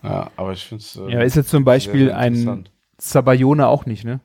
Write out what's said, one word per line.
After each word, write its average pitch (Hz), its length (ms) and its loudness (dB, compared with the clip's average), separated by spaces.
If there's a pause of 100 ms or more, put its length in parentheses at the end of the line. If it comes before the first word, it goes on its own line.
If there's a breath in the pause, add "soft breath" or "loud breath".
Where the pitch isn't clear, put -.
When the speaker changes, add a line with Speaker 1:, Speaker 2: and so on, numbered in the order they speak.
Speaker 1:
Ja, 95 320 -6
aber 95 160 -8
ich 95 140 -12
find's, 107 320 -18
äh, 98 140 -10
Speaker 2:
Ja, 120 100 0
ist 127 140 0
jetzt 147 140 2
zum 151 120 2
Speaker 1:
sehr, 131 40 2
Speaker 2:
Beispiel 131 420 4
Speaker 1:
sehr - 100 -2
Speaker 2:
ein 120 160 0
Speaker 1:
interessant. 117 380 -4 (260)
Speaker 2:
Sabayone 131 720 2
auch - 180 0
nicht, 107 180 -8
ne? 123 220 -8